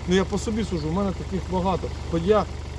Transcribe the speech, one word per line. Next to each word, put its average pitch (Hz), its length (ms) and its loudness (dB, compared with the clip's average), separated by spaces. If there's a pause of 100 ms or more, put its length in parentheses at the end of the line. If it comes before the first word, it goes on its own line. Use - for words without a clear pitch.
ну, 180 80 4
я 190 100 6
по 196 120 -2
собі 220 260 -2
сужу, 156 260 -2
в 160 40 0
мене 196 180 0
таких 170 300 -4 (100)
багато. 180 360 0 (240)
Хоч 170 140 2
я 202 180 6 (360)